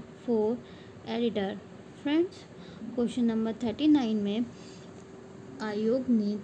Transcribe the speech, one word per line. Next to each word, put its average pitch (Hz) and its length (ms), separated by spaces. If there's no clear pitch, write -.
फोर 226 320
editor। 214 520
Friends, 320 420
question 240 300
number 226 280
थर्टी 240 260
नाइन 247 280
में 208 280
आयोग 220 480
ने 208 340